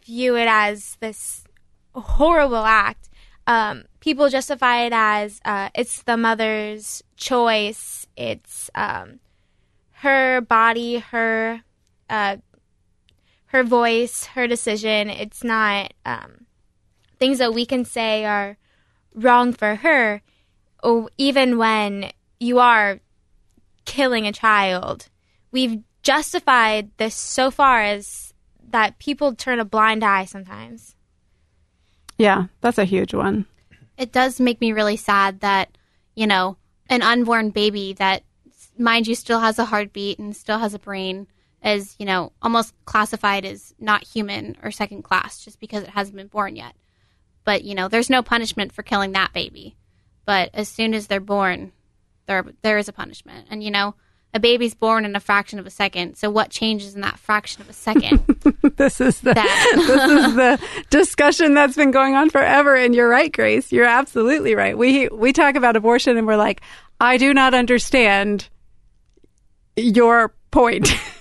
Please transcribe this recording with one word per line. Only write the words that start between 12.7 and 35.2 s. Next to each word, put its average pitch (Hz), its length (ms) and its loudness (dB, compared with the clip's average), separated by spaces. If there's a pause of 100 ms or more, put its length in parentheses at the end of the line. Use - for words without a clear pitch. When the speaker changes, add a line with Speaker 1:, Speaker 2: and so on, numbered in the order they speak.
Speaker 1:
her 262 160 0
voice, 233 640 0
her 247 200 -6
decision. 214 640 -2
It's - 340 -12
not, 214 500 -2 (120)
um, - 400 -12 (720)
things 262 200 0
that 240 140 0
we 233 120 -4
can 247 200 -4
say 220 400 -4
are 202 320 -4 (560)
wrong 240 400 2
for 208 220 -2
her, 226 460 0 (600)
o-, 233 360 0
even 262 400 2
when 214 540 -2 (280)
you 247 200 0
are 220 400 4 (840)
killing 247 400 -2
a 208 80 -4
child. 202 720 -2 (440)
We've 240 300 -2 (200)
justified 247 960 0
this 220 180 -4
so - 360 -2
far 262 300 2
as 208 520 -8 (380)
that 220 280 0
people 285 360 -4
turn 247 240 -4
a 220 60 -2
blind 220 380 0
eye 196 220 0
sometimes. 208 720 -20 (1200)
Speaker 2:
Yeah, 196 300 2 (140)
that's 233 180 -2
a 202 60 2
huge 185 280 -4
one. 202 320 -4 (520)
Speaker 3:
It 254 140 -10
does 254 280 -2
make 240 200 0
me 226 140 0
really 214 240 -2
sad 196 440 -2